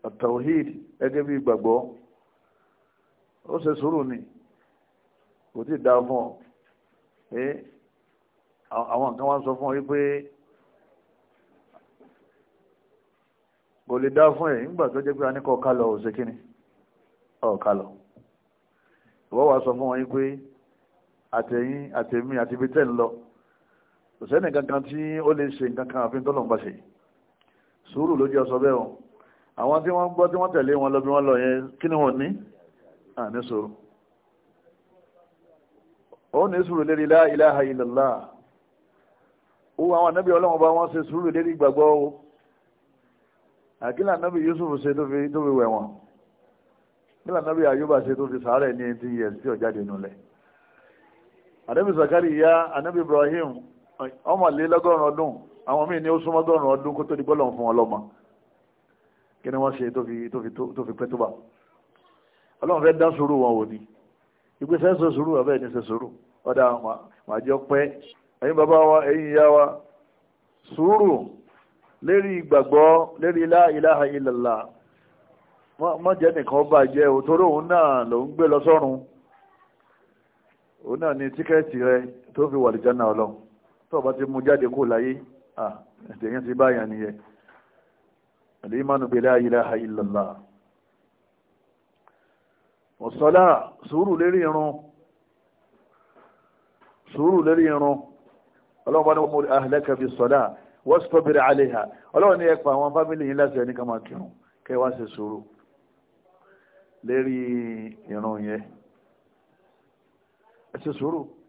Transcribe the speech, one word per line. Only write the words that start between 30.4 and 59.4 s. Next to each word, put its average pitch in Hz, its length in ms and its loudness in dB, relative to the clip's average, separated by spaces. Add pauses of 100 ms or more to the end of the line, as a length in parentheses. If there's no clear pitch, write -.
tẹ̀lé 139 220 0
wọn 135 180 -2
lọ 139 80 2
bí 135 80 -6
wọ́n 139 160 2
lọ 135 120 4
yẹn, 127 240 0 (160)
kí 165 120 -6
ni 160 60 -2
wọ́n 139 220 2
ní? 139 100 -4 (840)
À 113 160 -10
ní 117 120 -8
sùúrù. 110 280 -6 (2500)
Ó 175 200 2
ní 180 160 -4
sùúrù 170 200 -2
lérí 151 240 0
la 160 220 8
ilaha 143 340 4
illallah. 127 640 -2 (1500)
Ó, 151 40 -2
àwọn 175 260 2
ànábì 180 220 0
Ọlọ́run 170 280 2
bá 160 80 6
wọ́n 165 260 2
ṣe 160 100 -2
sùúrù 165 280 -4
lérí 165 200 -2
ìgbàgbọ́ 147 420 4
o. 147 280 -2 (1600)
Àkílà 151 320 -2
ànábì 170 300 -2
Yusuf 165 280 -2 (120)
ṣe 143 100 0
tó 147 140 -2
fi, 143 240 -4
tó 151 100 -4
fi 143 80 -2
wẹ̀ 123 180 2
wọ́n. 107 200 -4 (1400)
Kílà 175 140 -2
ànábì 156 260 0
Ayuba 143 360 2
ṣe 131 140 -4
tó 135 120 -6
fi 127 120 -8
sàárẹ̀ 127 360 0
ní 123 80 -8
eighteen 120 340 -8
years 107 200 -4
tí 131 120 -10
ò 117 60 -4
jáde 107 280 -4
nulẹ̀. 98 300 -12 (1500)
Ànábì 180 260 0
Zakariya, 160 800 2
ànábì 165 260 -4
Ibrahim, 151 500 0 (760)
ọmọ 180 240 2
lé 147 180 -2
lọ́gọ́rùn-ún 170 420 2
ọdún. 147 220 -4 (340)
Àwọn 147 220 -2
míì 170 140 -4
ní 160 80 -4
ó 165 100 2
súnmọ́ 160 220 0
ọgọ́rùn-ún 156 320 2
ọdún 143 220 -4
kó 147 80 -6
tó 147 120 -6
di 139 80 -6
bọ́lọ̀ 143 320 0
fún 120 140 -4
ọlọ́mọ. 113 280 2 (1500)